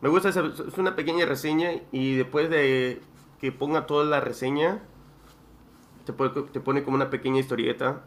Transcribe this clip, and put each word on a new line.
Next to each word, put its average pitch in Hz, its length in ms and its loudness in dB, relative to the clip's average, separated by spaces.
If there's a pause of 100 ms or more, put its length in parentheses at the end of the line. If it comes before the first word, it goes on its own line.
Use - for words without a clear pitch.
Me 135 80 2
gusta 185 200 4
esa, 180 180 2
es 160 320 -8
una 185 160 0
pequeña 165 320 0
reseña 156 440 0 (200)
y 135 260 0
después 139 340 0
de 131 500 2 (400)
que 135 100 -2
ponga 147 360 -2
toda 147 180 2
la 147 160 2
reseña, 143 640 0 (1200)
te - 80 -10
pone, 131 180 0 (220)
te 135 80 -6
pone 139 240 0
como 135 120 0
una 135 140 0
pequeña 131 300 0
historieta. 127 680 -2